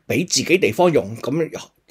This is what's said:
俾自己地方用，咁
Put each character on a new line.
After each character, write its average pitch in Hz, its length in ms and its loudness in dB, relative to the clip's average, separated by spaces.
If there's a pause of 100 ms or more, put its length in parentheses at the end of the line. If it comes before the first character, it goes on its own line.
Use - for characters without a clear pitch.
俾 92 200 -2
自 - 140 0
己 165 160 2
地 107 140 2
方 175 200 4
用， 113 260 0
咁 139 340 -4 (400)